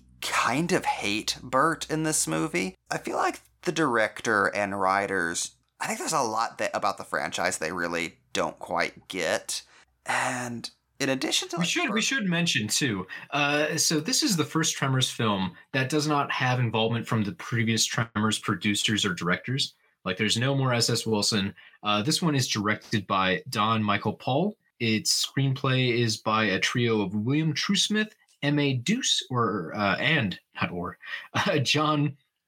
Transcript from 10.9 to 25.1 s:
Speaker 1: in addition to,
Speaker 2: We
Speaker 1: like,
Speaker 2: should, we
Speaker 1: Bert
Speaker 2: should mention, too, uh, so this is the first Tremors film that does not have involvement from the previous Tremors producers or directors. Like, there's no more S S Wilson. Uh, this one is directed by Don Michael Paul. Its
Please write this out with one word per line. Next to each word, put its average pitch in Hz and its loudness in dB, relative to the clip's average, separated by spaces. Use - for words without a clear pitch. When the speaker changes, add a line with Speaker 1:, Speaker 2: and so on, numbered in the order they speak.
Speaker 1:
in 139 0
addition 135 0
to, 349 -4
Speaker 2:
We 175 -2
Speaker 1:
like, 170 0
Speaker 2:
should, 349 0
we 269 -2
Speaker 1:
Bert 214 0
Speaker 2:
should 269 -2
mention, 170 0
too, 107 0
uh, 147 0
so - 2
this 220 0
is 254 2
the 151 2
first - 0
Tremors 131 0
film 101 0
that 131 0
does 151 0
not 143 0
have 127 0
involvement 113 0
from 110 2
the 98 -2
previous 113 0
Tremors 107 -2
producers 104 0
or 92 0
directors. 90 -2
Like, - -4
there's 110 2
no 135 2
more 131 2
S 117 2
S 117 0
Wilson. 101 0
Uh, 104 2
this 156 0
one 156 4
is 131 0
directed 104 -2
by 95 2
Don 110 0
Michael 101 0
Paul. 165 0
Its 110 2